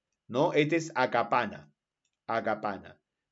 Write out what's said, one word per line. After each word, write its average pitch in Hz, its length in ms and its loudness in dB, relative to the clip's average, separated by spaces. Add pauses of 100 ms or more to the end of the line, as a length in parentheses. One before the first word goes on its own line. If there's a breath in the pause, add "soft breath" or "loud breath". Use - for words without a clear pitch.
(280)
¿no? 151 260 2
Este 151 220 4
es 156 200 -2
Acapana, 127 760 0 (560)
Acapana, 104 720 -4 (320)